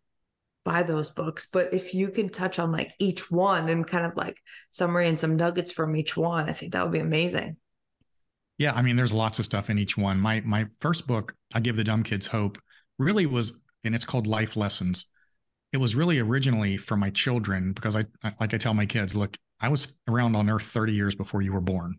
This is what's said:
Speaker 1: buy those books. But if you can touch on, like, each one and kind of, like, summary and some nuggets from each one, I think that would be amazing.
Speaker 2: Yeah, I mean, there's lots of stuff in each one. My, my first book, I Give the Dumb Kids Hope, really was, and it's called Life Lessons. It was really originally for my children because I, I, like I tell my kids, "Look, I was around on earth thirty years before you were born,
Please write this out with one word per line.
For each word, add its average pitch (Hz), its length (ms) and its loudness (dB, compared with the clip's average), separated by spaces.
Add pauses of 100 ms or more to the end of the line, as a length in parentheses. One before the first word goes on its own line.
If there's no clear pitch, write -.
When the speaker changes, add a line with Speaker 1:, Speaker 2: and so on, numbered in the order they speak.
(640)
Speaker 1:
buy 170 180 0
those 156 280 -2
books. 156 420 -4
But 180 220 0
if 185 180 -2
you 190 160 0
can 190 220 -2
touch 185 280 -6
on, 165 140 0
like, - 260 -4
each 185 320 -2
one 175 380 2
and 165 180 0
kind 175 200 0
of, 170 100 -6
like, - 220 -6 (320)
summary 175 360 2
and 160 120 2
some 160 180 2
nuggets 175 340 0
from 156 240 -2
each 156 220 -2
one, 165 320 0
I 151 60 -4
think - 180 -10
that 180 100 0
would 170 100 -2
be 165 60 0
amazing. 160 600 -2 (1000)
Speaker 2:
Yeah, 143 180 2
I 120 60 0
mean, 123 160 4
there's 123 160 4
lots 110 260 2
of 110 60 0
stuff 101 240 -4
in 104 100 2
each 101 200 -2
one. 98 200 2
My, 110 220 2
my 107 260 0 (120)
first 165 280 -2
book, 113 280 -4 (180)
I 113 80 0
Give 113 160 0
the 110 80 0
Dumb 110 180 2
Kids 104 240 -4
Hope, 104 300 -2 (420)
really 185 280 2
was, 120 360 -2 (220)
and 113 100 0
it's 117 120 -2
called 117 200 -2
Life 110 300 0
Lessons. 98 540 -2 (640)
It 135 40 -2
was 120 180 2
really 160 260 4
originally 113 580 2
for - 180 -2
my 101 140 2
children 98 640 0
because 107 220 -2
I, 107 100 0 (180)
I, 107 160 -4
like 113 140 0
I 110 40 2
tell 110 140 0
my 104 140 4
kids, 98 280 -2
"Look, 101 220 -2 (240)
I 117 80 0
was 139 300 -2 (100)
around 117 280 4
on 104 120 4
earth 107 160 0
thirty 110 300 0
years 101 200 2
before 101 280 -4
you 95 100 0
were 98 80 0
born, 90 380 -2